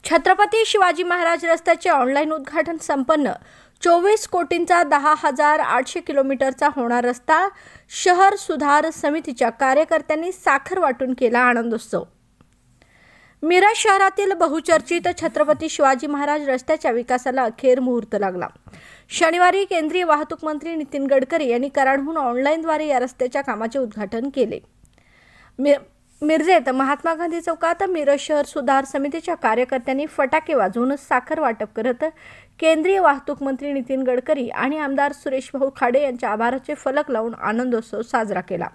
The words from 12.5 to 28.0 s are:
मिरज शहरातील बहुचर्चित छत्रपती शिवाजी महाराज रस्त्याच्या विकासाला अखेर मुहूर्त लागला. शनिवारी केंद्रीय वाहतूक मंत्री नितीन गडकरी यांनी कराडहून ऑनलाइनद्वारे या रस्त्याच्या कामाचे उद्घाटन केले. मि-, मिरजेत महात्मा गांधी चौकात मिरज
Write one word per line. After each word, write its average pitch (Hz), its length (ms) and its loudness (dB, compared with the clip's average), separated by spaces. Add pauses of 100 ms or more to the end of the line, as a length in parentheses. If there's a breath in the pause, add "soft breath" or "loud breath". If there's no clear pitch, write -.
मिरज 370 340 4
शहरातील 392 560 2
बहुचर्चित 330 760 0 (120)
छत्रपती 302 480 0
शिवाजी 269 380 2
महाराज 294 420 -2
रस्त्याच्या 269 420 -2
विकासाला 247 520 -2
अखेर 247 380 2
मुहूर्त 240 400 -2
लागला. 185 260 -2 (640 loud breath)
शनिवारी 359 540 2
केंद्रीय 349 400 0
वाहतूक 311 400 0
मंत्री 311 320 -6
नितीन 285 300 -4
गडकरी 269 400 0
यांनी 240 220 0
कराडहून 277 480 0
ऑनलाइनद्वारे 302 680 0
या 269 120 0
रस्त्याच्या 254 440 -4
कामाचे 226 360 -6
उद्घाटन 226 560 -6
केले. 247 240 -2 (1000 soft breath)
मि-, 277 160 4 (480)
मिरजेत 302 480 2
महात्मा 277 440 -2
गांधी 339 260 -4
चौकात 330 420 -2
मिरज 294 380 0